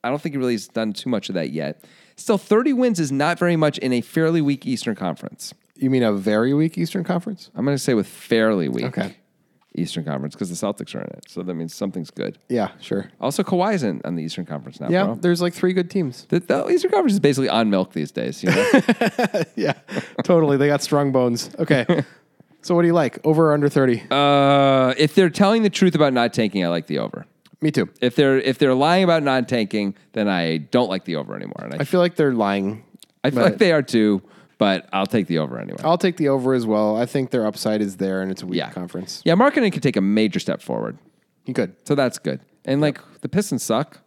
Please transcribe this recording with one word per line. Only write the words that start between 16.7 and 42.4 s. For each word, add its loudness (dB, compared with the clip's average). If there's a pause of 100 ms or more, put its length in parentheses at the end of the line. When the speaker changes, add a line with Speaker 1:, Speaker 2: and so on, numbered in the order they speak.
Speaker 1:
Eastern 2
Conference 2
is 2
basically 2
on 2
milk 0
these -4
days, -6
you 2
know? 4 (460)
Speaker 2:
<laughs> -4
Yeah, -2 (500)
totally. 2
They 2
got 0
strong 0
bones. 0
Okay. 0
Speaker 1:
<laughs> -2 (480)
Speaker 2:
So -2
what 4
do 4
you 4
like? 0
Over 4
or 4
under 2
thirty? 2
Speaker 1:
Uh, 4
if 2
they're 6
telling 4
the 4
truth 4
about 4
not 2
tanking, 0
I 0
like -2
the -4
over. -8 (340)
Speaker 2:
Me 0
too. 0 (100)
Speaker 1:
If 0
they're, 4
if 0
they're 4
lying 4
about 2
not 0
tanking, -2 (200)
then 0
I -2
don't 0
like -6
the -6
over -8
anymore. -12
And -12
I -8
Speaker 2:
I -2
feel 0
like 0
they're 2
lying, -2 (400)
Speaker 1:
I 0
feel 0
Speaker 2:
but 6
Speaker 1:
like -6
they 4
are 2
too, 2 (340)
but 0
I'll 0
take -2
the -2
over -6
anyway. -12
Speaker 2:
I'll 2
take 0
the 0
over 2
as 0
well. 2
I 0
think -4
their 0
upside -2
is -4
there, -2
and -4
it's -8
a -12
weak -6
Speaker 1:
Yeah. -8
Speaker 2:
conference. -12
Speaker 1:
Yeah, 4
Markkanen 2
could -6
take 0
a 2
major 0
step -6
forward. -6 (480)
Speaker 2:
He -10
could. -4 (100)
Speaker 1:
So 0
that's -2
good. -6 (240)